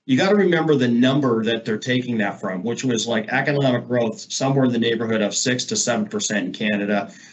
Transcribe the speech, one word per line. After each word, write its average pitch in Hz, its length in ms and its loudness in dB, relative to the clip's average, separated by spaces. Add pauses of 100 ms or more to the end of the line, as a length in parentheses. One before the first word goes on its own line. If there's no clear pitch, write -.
You 131 60 4
gotta 196 200 4
remember 170 380 4
the 127 140 4
number 123 560 2
that 110 220 -2
they're 107 120 -2
taking 120 420 -2
that 98 200 -2
from, 92 240 -6
which 113 220 -4
was, 117 220 0
like, 110 200 -2
economic 131 600 0
growth 117 440 -2
somewhere 135 320 0
in 123 80 4
the 117 80 0
neighborhood 113 420 0
of 101 140 -2
six 123 300 -2
to 113 100 -6
seven 110 300 0
percent 104 400 -4
in 92 80 -6
Canada, 104 580 -2 (220)